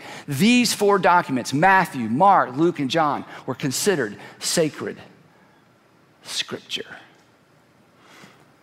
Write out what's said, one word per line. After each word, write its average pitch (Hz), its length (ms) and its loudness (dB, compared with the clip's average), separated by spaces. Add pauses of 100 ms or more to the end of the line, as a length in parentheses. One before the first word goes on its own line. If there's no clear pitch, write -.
(280)
these 220 460 2
four 202 260 2
documents, 165 540 0
Matthew, 165 560 2
Mark, 139 480 2
Luke, 170 220 0
and 131 120 -4
John, 147 320 0 (220)
were 131 100 -8
considered 135 640 -2 (220)
sacred 131 580 -4 (1300)
scripture. - 760 -10 (1700)